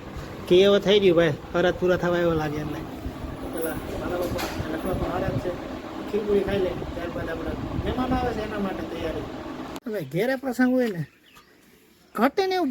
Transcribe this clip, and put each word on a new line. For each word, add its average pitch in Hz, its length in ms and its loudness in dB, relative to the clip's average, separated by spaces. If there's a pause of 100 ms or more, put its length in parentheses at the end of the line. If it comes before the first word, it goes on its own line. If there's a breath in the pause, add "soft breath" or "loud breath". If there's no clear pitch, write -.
(480)
ઘી 180 200 8
હવે 202 180 6
થઈ 202 180 6
ગયું 175 160 8
ભાઈ, 160 160 4 (180)
હરાજ 175 260 2
પૂરા 180 240 4
થવા 175 220 2
એવો 170 160 4
લાગે 151 220 -4
એટલે. 147 160 -6 (600)
તો - 140 -10
પેલા - 240 -4 (240)
વાલા 180 220 -4
બાપા 170 320 -4
અને - 180 -4
લખણ 160 160 -4
બાપા 170 260 -2
હરાજ 185 280 0
છે, 180 80 -2 (580)
ખીર 208 180 0
પૂરી 196 200 4
ખાઈ 196 180 2
લે, 175 60 0 (240)
ત્યારબાદ 170 380 -6
આપણે 160 180 -4 (340)
મહેમાન 247 320 0
આવે 247 200 0
છે 214 100 -4
એના 208 180 -4
માટે 170 260 -4
તૈયારી. 156 340 -6 (600)
હવે 214 120 -4 (140)
ઘેરે 240 300 2
પ્રસંગ 254 340 4
હોય 240 180 4
ને, 165 60 -2 (1120)
ઘટે 277 320 4
ને 381 120 2
એવું 302 120 2